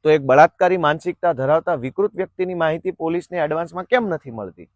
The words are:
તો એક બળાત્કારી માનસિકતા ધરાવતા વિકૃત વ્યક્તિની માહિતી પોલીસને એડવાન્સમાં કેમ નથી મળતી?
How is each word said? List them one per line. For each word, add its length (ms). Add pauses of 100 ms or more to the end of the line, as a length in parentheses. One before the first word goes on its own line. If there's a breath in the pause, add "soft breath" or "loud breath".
તો 80
એક 100
બળાત્કારી 560
માનસિકતા 560
ધરાવતા 420
વિકૃત 400
વ્યક્તિની 400
માહિતી 360
પોલીસને 480
એડવાન્સમાં 460
કેમ 240
નથી 220
મળતી? 460